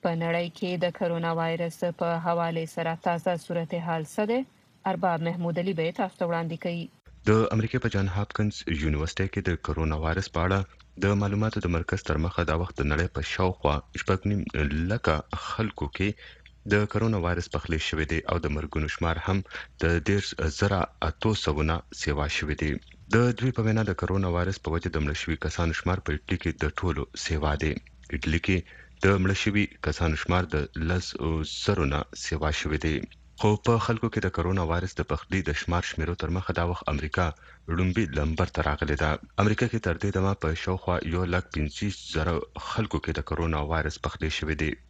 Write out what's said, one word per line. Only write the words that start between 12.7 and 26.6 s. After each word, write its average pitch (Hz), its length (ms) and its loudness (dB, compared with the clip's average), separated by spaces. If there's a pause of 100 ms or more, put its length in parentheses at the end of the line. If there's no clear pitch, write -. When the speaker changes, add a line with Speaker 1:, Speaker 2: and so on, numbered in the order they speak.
Speaker 2:
د 69 140 0
نړۍ 80 240 2
په - 200 -4
شاوخوا 92 420 2 (160)
شپږ - 320 0
نیم 101 180 2 (460)
لکه 98 260 2 (280)
خلکو - 540 -4
کې 98 120 2 (580)
د 104 240 6
کرونا 110 280 2
وایرس 87 320 0
پخلی 80 360 -2
شوی 78 180 0
دی 80 160 0
او - 180 0
د - 160 -2
مرګونو 76 400 -2
شمار 82 240 0
هم 95 200 0 (420)
د - 40 0 (140)
دېرش 101 300 0 (240)
زره 101 280 2 (220)
اتو - 320 0
سوو 78 280 0
نه 80 140 2 (220)
سیوا 73 300 0
شوی 73 340 -2
دی. 78 80 0 (360)
د 120 260 6
دوی 120 200 0
په 117 120 0
وینا 110 180 4
د 101 160 0
کرونا 92 320 0
وایرس 87 300 0
په 80 120 -2
وجه 85 180 0
د 78 120 0
مړه 73 180 0
شوي 80 160 -2
کسانو 82 420 0
شمار 92 220 0
په - 120 -6
اټلي 80 260 -2
کې 85 120 -2 (120)